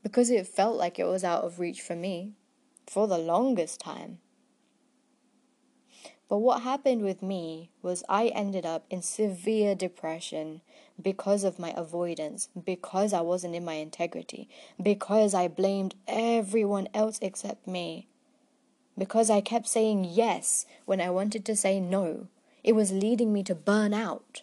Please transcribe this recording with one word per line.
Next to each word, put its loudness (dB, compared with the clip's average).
Because 2
it 2
felt 2
like -2
it 2
was 0
out 0
of -6
reach -4
for -8
me -6
for 0
the 2
longest 0
time. -12
But 2
what 4
happened 0
with -2
me -8
was -4
I 4
ended -2
up -4
in -6
severe 0
depression -6
because 0
of -2
my -8
avoidance, -6
because 0
I 2
wasn't -2
in -6
my -6
integrity, -8
because 4
I 4
blamed 0
everyone 0
else 0
except -8
me, -8
because 2
I 6
kept -2
saying 2
yes 0
when 0
I 0
wanted -2
to 0
say 2
no. -2
It 6
was 4
leading 2
me 2
to -2
burn 2
out. -4